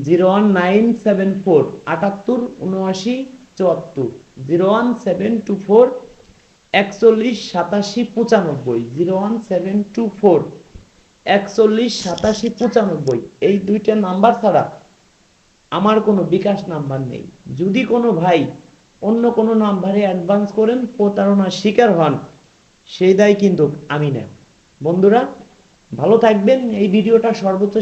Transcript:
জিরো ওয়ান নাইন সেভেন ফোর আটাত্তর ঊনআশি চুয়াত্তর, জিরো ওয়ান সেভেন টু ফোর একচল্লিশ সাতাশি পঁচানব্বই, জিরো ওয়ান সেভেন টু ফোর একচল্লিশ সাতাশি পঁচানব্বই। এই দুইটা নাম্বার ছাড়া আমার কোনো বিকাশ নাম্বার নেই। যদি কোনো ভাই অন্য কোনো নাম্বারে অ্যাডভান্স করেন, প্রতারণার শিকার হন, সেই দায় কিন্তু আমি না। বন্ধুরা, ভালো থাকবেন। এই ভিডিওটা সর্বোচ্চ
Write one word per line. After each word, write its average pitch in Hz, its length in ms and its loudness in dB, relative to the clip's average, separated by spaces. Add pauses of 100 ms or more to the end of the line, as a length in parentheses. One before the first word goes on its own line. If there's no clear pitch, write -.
জিরো 175 240 4
ওয়ান 208 140 4 (160)
নাইন 196 240 2 (200)
সেভেন 196 260 0 (120)
ফোর 160 200 4 (300)
আটাত্তর 196 480 -4 (240)
ঊনআশি 190 520 -4 (400)
চুয়াত্তর, 156 520 -2 (400)
জিরো 175 240 0
ওয়ান 233 140 0 (180)
সেভেন 196 280 -2 (140)
টু 202 80 -4 (120)
ফোর 214 180 6 (1000)
একচল্লিশ 220 560 2 (140)
সাতাশি 196 480 -2 (140)
পঁচানব্বই, 147 640 0 (160)
জিরো 175 240 -2
ওয়ান 214 140 -4 (140)
সেভেন 190 280 -2 (180)
টু 233 80 -2 (160)
ফোর 180 200 4 (1000)
একচল্লিশ 220 560 0 (120)
সাতাশি 214 440 -2 (100)
পঁচানব্বই। 160 600 0 (280)
এই 202 80 2 (120)
দুইটা 214 240 0 (140)
নাম্বার 202 360 2
ছাড়া 170 220 2 (1120)
আমার 214 180 2 (120)
কোনো 196 140 2 (120)
বিকাশ 196 240 -2 (140)
নাম্বার 139 280 -6 (120)
নেই। 113 120 -12 (360)
যদি 196 220 0 (100)
কোনো 233 160 0 (120)
ভাই 170 200 2 (680)
অন্য 226 140 0 (160)
কোনো 220 140 2 (120)
নাম্বারে 196 420 0
অ্যাডভান্স 190 420 0 (100)
করেন, 226 200 2 (180)
প্রতারণার 202 640 0
শিকার 214 380 4
হন, 147 160 2 (800)
সেই 185 240 4
দায় 208 240 4
কিন্তু 165 220 2 (300)
আমি 147 220 -2
না। 107 80 -8 (640)
বন্ধুরা, 190 340 4 (800)
ভালো 185 240 4
থাকবেন। 220 360 4 (200)
এই 202 160 2
ভিডিওটা 226 340 2 (120)
সর্বোচ্চ 196 400 -2